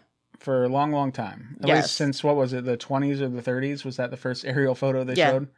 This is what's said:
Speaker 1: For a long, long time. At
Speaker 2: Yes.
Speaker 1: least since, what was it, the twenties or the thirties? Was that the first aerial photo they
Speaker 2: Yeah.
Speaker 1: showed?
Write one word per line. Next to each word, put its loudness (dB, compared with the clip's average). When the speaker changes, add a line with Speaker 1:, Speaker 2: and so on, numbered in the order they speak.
Speaker 1:
For 2
a 2
long, 2
long 0
time. -10
At 0
Speaker 2:
Yes. 4
Speaker 1:
least -4
since, 0
what 4
was 2
it, -4
the 0
twenties -2
or 0
the -6
thirties? -2
Was -8
that -2
the -10
first -6
aerial 2
photo 0
they -4
Speaker 2:
Yeah. 4
Speaker 1:
showed? 0